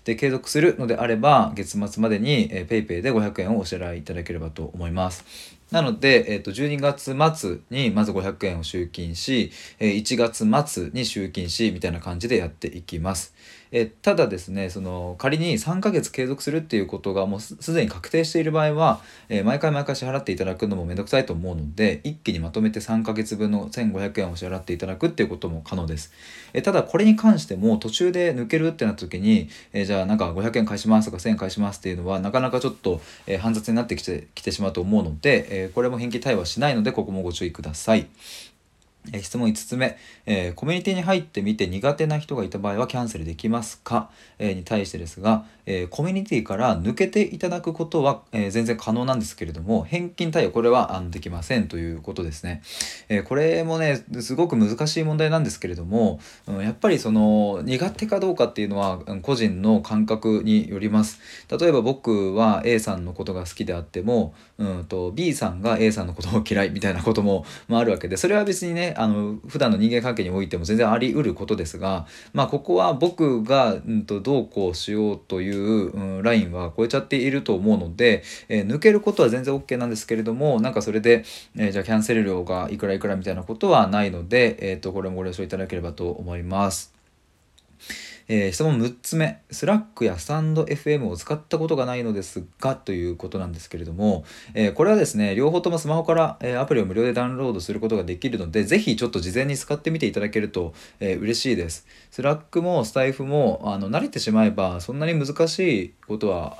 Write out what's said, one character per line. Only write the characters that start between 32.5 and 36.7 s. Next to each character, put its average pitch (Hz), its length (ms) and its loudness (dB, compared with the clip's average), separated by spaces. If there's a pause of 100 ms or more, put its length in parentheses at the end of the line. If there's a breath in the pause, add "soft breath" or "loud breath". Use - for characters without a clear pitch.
か 127 80 0
ち 135 80 -2
ょ 117 40 -4
っ - 40 -12
と、 - 240 -2 (260 loud breath)
え 98 120 -2
ー、 - 20 -8
煩 113 140 0
雑 107 160 -4
に 113 60 2
な 120 80 2
っ 117 40 -8
て 92 80 -4
き - 80 -6
て、 87 320 -6
き - 60 -14
て 98 100 -4
し 101 100 -6
ま 95 80 0
う - 40 -2
と 92 80 -2
思 104 180 2
う - 20 4
の 78 160 -4
で、 101 460 2
え - 40 -4
ー、 92 40 -14
こ 123 120 0
れ 123 40 2
も 123 100 -4
返 120 120 -4
金 117 100 -4
対 127 160 0
応 95 40 0
は 85 60 -4
し - 140 -6
な 143 100 2
い 131 60 0